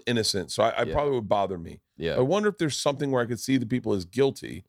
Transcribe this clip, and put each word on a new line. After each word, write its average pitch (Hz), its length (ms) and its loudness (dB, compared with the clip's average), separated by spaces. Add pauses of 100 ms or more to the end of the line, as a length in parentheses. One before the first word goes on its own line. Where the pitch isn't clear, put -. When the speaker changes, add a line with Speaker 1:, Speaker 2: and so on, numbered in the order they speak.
Speaker 1:
innocent. 107 460 0
So - 100 2
I, 113 80 6
I - 140 0
Speaker 2:
Yeah. 80 100 -4
Speaker 1:
probably 147 200 0
would 113 140 -2
bother 95 300 2
me. 82 220 -12 (160)
Speaker 2:
Yeah. 76 200 -2
Speaker 1:
I - 40 2
wonder 190 300 2
if - 80 -6
there's 151 180 -2
something 143 340 0
where 127 120 2
I 117 40 -2
could 117 140 -6
see 131 160 2
the 120 100 0
people 110 280 0
as 92 100 -2
guilty, 90 640 -2